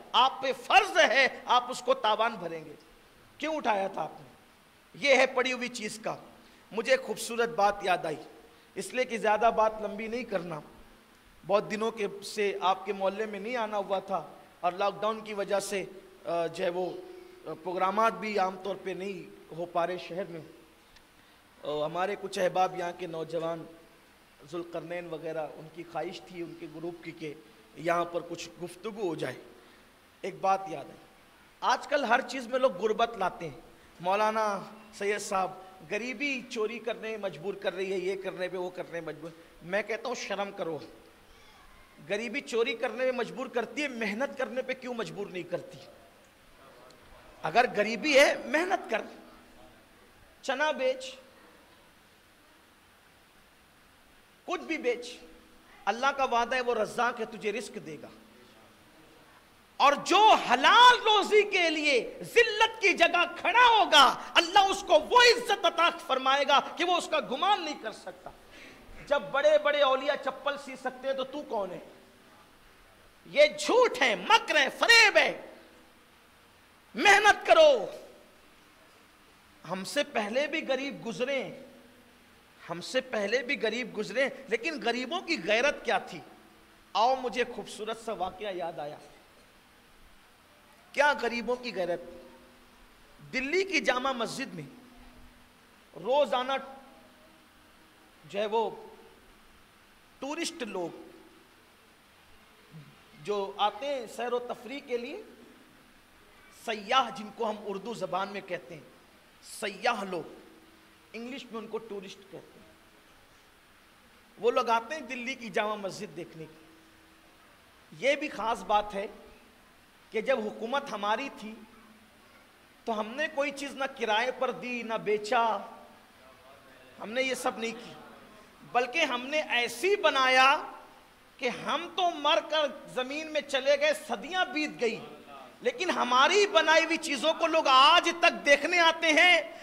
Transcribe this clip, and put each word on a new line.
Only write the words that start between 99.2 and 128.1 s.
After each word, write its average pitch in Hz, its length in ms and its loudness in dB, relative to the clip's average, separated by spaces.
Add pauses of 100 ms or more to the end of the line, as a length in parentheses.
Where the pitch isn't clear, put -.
टूरिस्ट 302 420 -6
लोग 185 440 -8 (2250)
जो 196 380 -4
आते 208 260 -2
हैं 262 200 -6
सैर 240 280 -6
व 247 40 -2
तफरीह 240 420 -10
के 240 180 -6
लिए, 302 260 -10 (1400)
सयाह 226 440 0
जिनको 208 340 -10
हम 214 120 -2
उर्दू 202 380 -8
ज़बान 185 340 -4
में 202 140 -10
कहते 170 320 -10
हैं, 147 120 -18 (720)
सयाह 208 440 -2
लोग, 180 220 -6 (880)
इंग्लिश 240 380 -12
में 226 80 -10
उनको 208 180 -10
टूरिस्ट 202 400 -12
कहते - 180 -20
हैं, - 300 -20 (1700)
वो 220 120 2
लोग 254 200 2
आते 226 240 0
हैं 294 120 -10
दिल्ली 247 280 -8
की 233 160 -12
जामा 214 260 -2
मस्जिद 185 340 -8
देखने 160 340 -14
की। - 240 -20 (1400)
ये 285 100 4
भी 294 120 -6
ख़ास 214 340 -4
बात 208 320 2
है 202 120 -6 (1080)
कि 214 100 -4
जब 240 220 0
हुकूमत 233 440 -4
हमारी 214 400 -2
थी, 214 380 -16 (1200)
तो 233 60 -2
हमने 226 360 -4
कोई 285 220 -2
चीज़ 277 260 -10
ना 269 100 -4
किराए 233 440 -2
पर 254 220 -4
दी, 233 300 -8
ना 220 160 -6
बेचा, 214 680 0 (1300)
हमने 226 220 -4
ये 262 120 -2
सब 254 240 -4
नहीं 226 140 -4
की, 208 240 -14 (800)